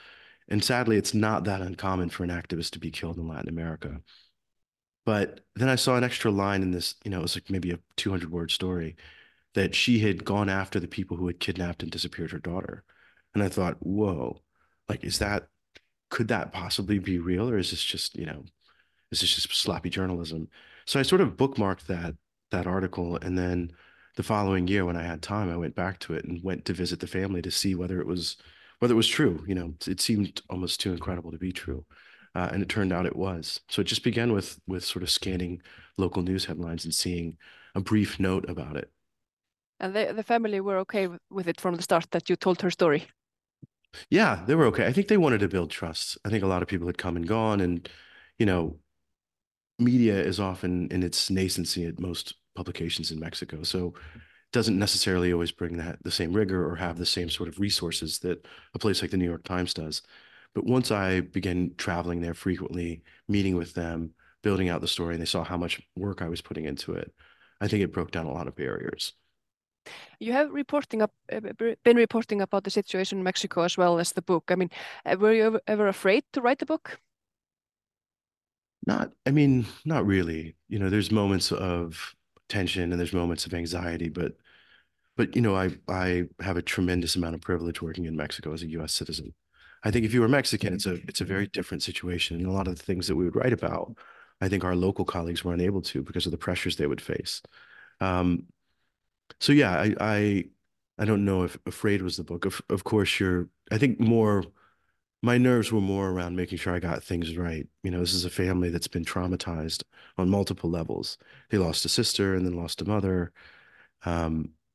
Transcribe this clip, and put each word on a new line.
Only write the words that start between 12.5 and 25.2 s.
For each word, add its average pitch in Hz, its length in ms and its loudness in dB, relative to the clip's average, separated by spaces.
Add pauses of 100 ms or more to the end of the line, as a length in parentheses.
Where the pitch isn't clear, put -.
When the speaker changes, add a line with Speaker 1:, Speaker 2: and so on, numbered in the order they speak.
Speaker 1:
And 104 100 2
I 98 60 2
thought, 90 300 0
"Whoa, 92 640 -2 (460)
like, - 160 -6
is - 160 -4
that, 104 280 -2 (640)
could 113 200 -2
that 110 240 -2
possibly 95 460 -2
be 92 200 -2
real? 90 300 0
Or 113 80 0
is 90 140 -2
this 82 120 -6
just, - 320 -6
you - 100 -8
know, 76 200 -12 (640)
is - 80 -2
this - 160 2
just - 180 -2
sloppy 85 360 -2
journalism?" 85 580 -4 (380)
So - 120 0
I 135 60 4
sort 185 160 6
of 120 160 2
bookmarked 110 520 0
that, 85 280 -6 (360)
that 90 160 -2
article. 90 500 -2
And 90 200 -2
then 90 340 0 (460)
the 120 60 -2
following 95 440 2
year, 98 180 2
when 87 100 -2
I 85 60 -4
had 82 220 -8